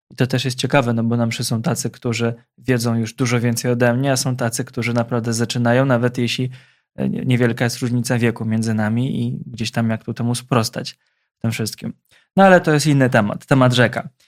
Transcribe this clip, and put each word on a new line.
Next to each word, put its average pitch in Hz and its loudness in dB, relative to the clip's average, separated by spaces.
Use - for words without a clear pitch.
I - -20
to 127 2
też 123 -2
jest 127 -6
ciekawe, 127 2
no 113 -2
bo 117 0
na 117 0
mszy 113 -6
są 113 -4
tacy, 120 -4
którzy 117 -4
wiedzą 120 0
już 113 -2
dużo 123 0
więcej 120 -2
ode 123 2
mnie, 135 0
a 131 0
są 127 -2
tacy, 123 -4
którzy 117 -4
naprawdę 117 -2
zaczynają, 120 0
nawet 123 0
jeśli, 123 -2
e, - -2
nie-, - -6
niewielka 123 2
jest 117 -2
różnica 120 -2
wieku 113 0
między 110 -2
nami 113 -2
i 127 -6
gdzieś 113 -8
tam 117 -2
jak 110 -6
tu 110 -8
temu 120 -4
sprostać - -2
w - -20
tym 113 -2
wszystkim. - -8
No 190 8
ale 185 8
to 165 2
jest 147 2
inny 139 4
temat, 110 0
temat 131 4
rzeka. 120 0